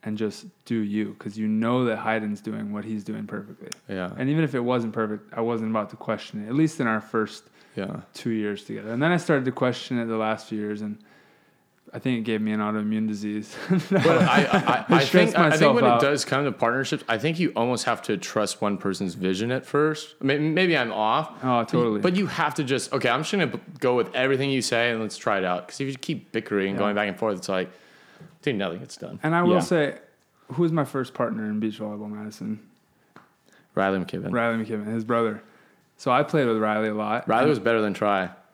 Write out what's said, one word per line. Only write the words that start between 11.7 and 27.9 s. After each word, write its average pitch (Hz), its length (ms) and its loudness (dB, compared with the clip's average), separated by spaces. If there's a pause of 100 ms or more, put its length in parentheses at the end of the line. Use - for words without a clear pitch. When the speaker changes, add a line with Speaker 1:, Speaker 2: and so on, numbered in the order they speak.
Speaker 1:
I 117 60 -10
think 127 200 0
it - 40 -4
gave 110 180 0
me 107 100 0
an 107 80 0
autoimmune 107 480 0
disease. 104 540 -6
<laughs> - 80 -10 (220)
Speaker 2:
But 190 160 4
I, 165 360 6
I, 131 460 2
I 117 80 6
Speaker 1:
I - 60 6
stressed - 80 0
Speaker 2:
think, 208 280 6
I, 170 80 6
I - 40 6
think 156 100 4
Speaker 1:
myself 143 140 8
Speaker 2:
when 240 100 4
Speaker 1:
out. 120 180 6
Speaker 2:
it - 20 4
does 139 200 2
come 139 200 2
to 131 60 0
partnerships, 127 560 0
I 113 100 2
think 160 220 -2
you 170 160 2
almost 117 300 0
have 117 180 0
to 104 140 0
trust - 440 -2
one 104 180 0
person's 95 340 -4
vision 92 380 0
at 127 140 -2
first. 151 560 0
May-, 139 180 2
maybe 160 360 2
I'm 120 160 2
off. 110 400 2 (120)
Speaker 1:
Oh, 123 200 4
totally. 113 380 0
Speaker 2:
But 180 160 2
you 202 100 0
have 151 280 -2
to 156 80 -2
just, 135 280 -2
"Okay, 131 180 0
I'm 123 120 2
just 156 100 -4
gonna 185 160 2
b-, 104 120 -6 (200)
go 123 160 4
with 117 200 0
everything 135 340 2
you 135 140 0
say 117 280 2
and 113 100 -2
let's 107 160 -6
try 104 200 0
it 92 80 0
out." 90 220 -2
'Cause - 120 -16
if 139 80 -4
you 135 80 -6
keep - 360 -8
bickering 101 400 -2
and 98 60 -4
Speaker 1:
Yeah. - 20 -4
Speaker 2:
going 101 160 0
back 104 120 0
and 95 100 -6
forth, 107 200 -2
it's 92 100 -10
like, 92 220 -2 (720)